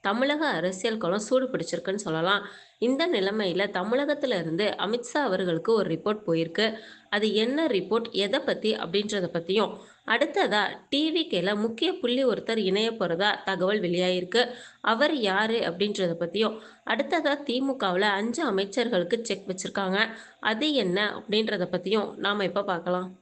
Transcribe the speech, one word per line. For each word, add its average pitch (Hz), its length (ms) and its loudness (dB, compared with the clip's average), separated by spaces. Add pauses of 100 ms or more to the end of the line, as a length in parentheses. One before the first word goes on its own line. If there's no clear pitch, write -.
தமிழக 269 460 2
அரசியல் 185 500 0
களம் 196 280 0
சூடு 254 200 2
பிடிச்சிருக்குன்னு 190 580 -4
சொல்லலாம். 180 380 0 (360)
இந்த 269 280 2
நிலைமையில 202 640 0
தமிழகத்துல 254 680 0
இருந்து 165 280 0 (100)
அமித்ஷா 240 460 -2
அவர்களுக்கு 185 500 0
ஒரு 208 180 4
ரிப்போர்ட் 208 340 -2
போயிருக்கு. 165 420 0 (440)
அது 214 240 2
என்ன 262 320 2
ரிப்போர்ட், 208 460 0
எதை 202 280 0
பத்தி 220 340 0
அப்படின்றத 202 580 -2
பத்தியும், 190 400 0 (340)
அடுத்ததா 240 560 2 (260)
டி 277 140 0 (100)
வி 330 140 0
கேல 196 300 0
முக்கிய 226 360 0
புள்ளி 262 320 0
ஒருத்தர் 226 380 0
இணைய 202 280 2
போறதா 202 400 0 (140)
தகவல் 190 360 0
வெளியாயிருக்கு. 180 640 2 (380)
அவர் 277 380 2
யாரு 214 420 2
அப்படின்றத 185 580 0
பத்தியும், 208 380 0 (280)
அடுத்ததா 294 560 0
தி 240 180 -2
மு 269 160 0
கவுல 196 360 2
அஞ்சு 233 320 0
அமைச்சர்களுக்கு 202 800 0
செக் 196 260 -6
வச்சிருக்காங்க. 190 500 -2 (420)
அது 226 340 0
என்ன 202 400 2
அப்படின்றத 208 560 0
பத்தியும் 196 460 0
நாம 202 280 0
இப்ப 196 200 0
பார்க்கலாம். 180 460 -2 (120)